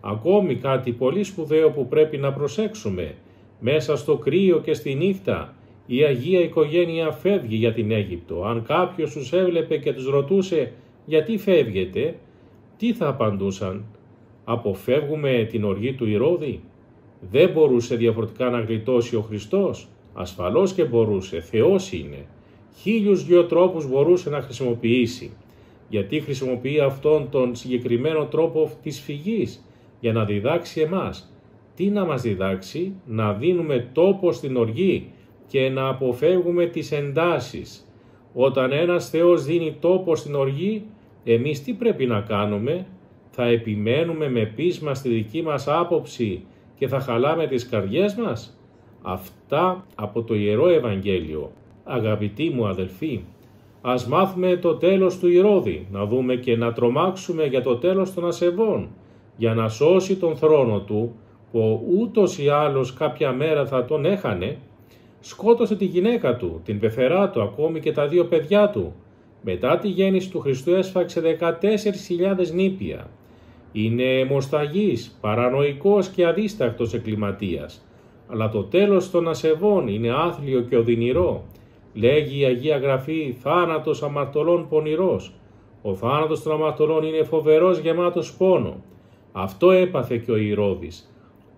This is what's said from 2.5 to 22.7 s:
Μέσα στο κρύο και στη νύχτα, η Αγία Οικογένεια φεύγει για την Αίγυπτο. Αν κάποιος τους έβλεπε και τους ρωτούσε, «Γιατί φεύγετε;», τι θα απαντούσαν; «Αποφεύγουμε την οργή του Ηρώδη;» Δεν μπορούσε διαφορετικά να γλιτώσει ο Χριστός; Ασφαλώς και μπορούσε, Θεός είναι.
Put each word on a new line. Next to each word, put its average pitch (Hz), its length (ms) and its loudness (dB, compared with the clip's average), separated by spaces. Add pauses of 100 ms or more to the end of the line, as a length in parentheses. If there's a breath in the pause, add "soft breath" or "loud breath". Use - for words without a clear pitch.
Μέσα 147 360 0
στο 143 220 0
κρύο 175 420 2
και 160 140 -2
στη 143 220 -4
νύχτα, 143 580 -2 (320 soft breath)
η 127 180 2
Αγία 147 360 2
Οικογένεια 165 720 0
φεύγει 151 440 -2
για 110 180 2
την 110 180 -2
Αίγυπτο. 90 540 -4
Αν 113 180 -4
κάποιος 160 480 -2
τους 143 220 -8
έβλεπε 170 440 0
και 139 160 -2
τους 127 120 -6
ρωτούσε, 139 680 0 (340 loud breath)
«Γιατί 156 320 0
φεύγετε;», 127 760 0 (600 soft breath)
τι 233 160 -2
θα 180 140 -2
απαντούσαν; 98 760 -2 (580)
«Αποφεύγουμε 127 1080 0
την 107 120 -2
οργή 104 300 -2
του 120 120 -4
Ηρώδη;» 107 560 0 (680)
Δεν 143 180 6
μπορούσε 135 460 2
διαφορετικά 113 540 0
να 120 100 -2
γλιτώσει 113 560 0
ο 110 60 0
Χριστός; 127 680 -4 (260)
Ασφαλώς 113 600 0
και 170 100 0
μπορούσε, 104 560 0
Θεός 147 520 2
είναι. 71 340 -10 (560 soft breath)